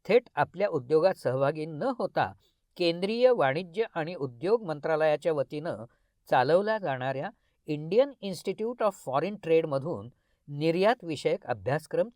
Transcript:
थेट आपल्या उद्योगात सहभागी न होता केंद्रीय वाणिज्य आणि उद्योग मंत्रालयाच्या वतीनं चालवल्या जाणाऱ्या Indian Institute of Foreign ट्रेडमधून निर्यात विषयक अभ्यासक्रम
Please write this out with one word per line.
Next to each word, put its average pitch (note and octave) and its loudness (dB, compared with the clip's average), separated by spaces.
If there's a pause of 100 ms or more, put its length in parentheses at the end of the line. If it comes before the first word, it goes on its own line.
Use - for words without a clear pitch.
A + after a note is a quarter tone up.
थेट A#3 4 (120)
आपल्या F3 -2
उद्योगात D#3 2
सहभागी C#3+ -2
न D3+ -10
होता F#3 -2 (440)
केंद्रीय G3 2
वाणिज्य F3 0 (100)
आणि E3 -6
उद्योग C#3+ -2
मंत्रालयाच्या D#3 0
वतीनं D3 -4 (540)
चालवल्या F3 4
जाणाऱ्या C3+ -4 (380)
Indian D#3+ 0 (140)
Institute G3+ -6
of G#3+ 0 (160)
Foreign D#3 -2
ट्रेडमधून D3+ 0 (400)
निर्यात E3 2
विषयक D#3+ -4
अभ्यासक्रम C#3 -2